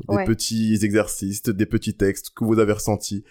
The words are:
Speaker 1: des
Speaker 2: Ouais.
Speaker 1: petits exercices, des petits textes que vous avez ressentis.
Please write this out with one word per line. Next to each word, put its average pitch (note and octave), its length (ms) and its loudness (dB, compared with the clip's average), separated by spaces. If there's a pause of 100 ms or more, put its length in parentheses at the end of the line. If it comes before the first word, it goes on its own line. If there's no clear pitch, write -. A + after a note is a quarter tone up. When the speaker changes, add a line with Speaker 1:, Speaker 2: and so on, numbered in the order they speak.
Speaker 1:
des G3+ 80 2
Speaker 2:
Ouais. F#3+ 80 0
Speaker 1:
petits A2 580 0
exercices, G2+ 600 0
des G#2 220 0
petits A2 300 -2
textes - 400 -2
que - 80 -4
vous A2 160 2
avez G#2 140 4
ressentis. G#2 580 -4